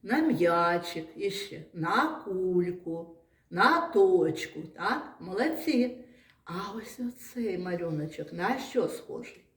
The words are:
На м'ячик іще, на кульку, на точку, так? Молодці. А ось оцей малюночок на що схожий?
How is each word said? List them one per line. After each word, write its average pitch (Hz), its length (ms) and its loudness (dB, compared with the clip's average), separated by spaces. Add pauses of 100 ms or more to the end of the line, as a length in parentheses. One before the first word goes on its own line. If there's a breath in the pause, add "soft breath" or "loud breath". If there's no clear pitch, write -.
На 233 160 0
м'ячик 170 960 2
іще, 185 580 -6
на 202 520 0
кульку, 180 880 -2 (340 soft breath)
на 302 380 4
точку, - 720 4
так? - 580 -6
Молодці. 247 880 0 (400 loud breath)
А 202 320 -8
ось 220 220 -14
оцей 240 580 -4
малюночок 170 760 -4
на 196 260 0
що - 280 0
схожий? - 580 -10 (120)